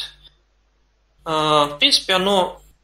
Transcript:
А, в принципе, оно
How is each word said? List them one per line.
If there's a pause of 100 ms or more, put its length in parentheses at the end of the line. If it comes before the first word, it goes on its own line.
(1300)
А,
в
принципе,
оно (220)